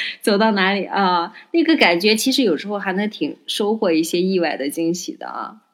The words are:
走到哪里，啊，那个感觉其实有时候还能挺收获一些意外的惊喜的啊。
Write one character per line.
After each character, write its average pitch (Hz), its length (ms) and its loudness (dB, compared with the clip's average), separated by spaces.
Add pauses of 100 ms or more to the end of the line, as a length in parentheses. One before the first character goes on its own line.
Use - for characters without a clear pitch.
(200)
走 208 160 2
到 220 140 4
哪 196 220 2
里， 202 140 -2
啊， 180 460 0 (200)
那 339 100 4
个 320 140 4
感 175 220 4
觉 208 180 2
其 262 160 0
实 269 100 2
有 180 140 2
时 135 100 -10
候 202 120 -4
还 196 140 -4
能 202 160 -2
挺 - 380 -6
收 214 300 -2
获 208 160 0
一 160 100 4
些 175 180 -2
意 185 200 2
外 160 160 -2
的 135 120 -4
惊 165 240 -2
喜 - 240 -8
的 - 120 -12
啊。 113 260 -10 (180)